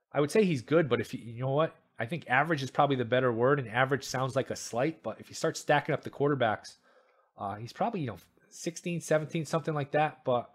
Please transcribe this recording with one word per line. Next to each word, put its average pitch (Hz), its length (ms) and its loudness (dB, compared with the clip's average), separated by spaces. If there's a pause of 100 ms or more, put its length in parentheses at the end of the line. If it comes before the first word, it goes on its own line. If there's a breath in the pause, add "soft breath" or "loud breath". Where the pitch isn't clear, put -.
(120)
I 139 80 0
would 147 100 2
say 220 140 4
he's 160 180 2
good, 156 260 4
but 123 120 2
if - 140 -6
you, 110 60 -8
you 113 200 -12
know 131 100 -2
what? 156 240 0 (240)
I 117 80 -4
think 135 220 -8
average 143 340 2
is 127 80 -6
probably 143 260 4
the 123 80 0
better 127 280 2
word, 123 260 4
and 123 100 -6
average 127 360 0
sounds 127 320 -4
like 127 140 -2
a 107 60 -4
slight, 151 460 -4
but 107 180 -8
if - 80 -18
you 110 60 -16
start - 220 -4
stacking 147 360 0
up 131 100 -2
the 113 80 -10
quarterbacks, 127 680 0 (640 soft breath)
uh, 101 160 -6
he's 110 180 -12
probably, 214 280 -2
you 135 80 -4
know, 95 100 -10 (320)
sixteen, 170 500 -8
seventeen, 156 460 0
something 160 280 -4
like 143 180 -4
that. 151 320 0
But 120 300 0